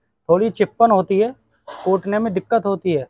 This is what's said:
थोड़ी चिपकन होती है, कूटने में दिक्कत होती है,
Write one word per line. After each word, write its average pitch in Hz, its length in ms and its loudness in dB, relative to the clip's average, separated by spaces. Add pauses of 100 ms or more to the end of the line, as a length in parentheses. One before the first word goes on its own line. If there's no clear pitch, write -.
(280)
थोड़ी 190 220 2
चिपकन - 400 0
होती 190 280 2
है, 233 160 -2 (340)
कूटने 190 500 -2
में 220 140 -4
दिक्कत 185 340 -2
होती 190 260 -4
है, 139 180 -2